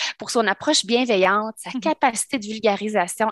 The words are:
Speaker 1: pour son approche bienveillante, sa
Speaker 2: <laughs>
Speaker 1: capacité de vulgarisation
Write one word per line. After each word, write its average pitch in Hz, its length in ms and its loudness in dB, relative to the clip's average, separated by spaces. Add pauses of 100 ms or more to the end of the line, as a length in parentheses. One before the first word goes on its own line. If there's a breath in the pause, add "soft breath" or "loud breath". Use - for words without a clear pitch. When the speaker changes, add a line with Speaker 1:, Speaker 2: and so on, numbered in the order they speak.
(180 loud breath)
Speaker 1:
pour - 120 -10
son 226 160 2
approche 202 380 0
bienveillante, 214 720 2
sa - 140 -14
Speaker 2:
<laughs> 254 100 -6
Speaker 1:
capacité 277 580 0
de 202 80 -10
vulgarisation 214 840 0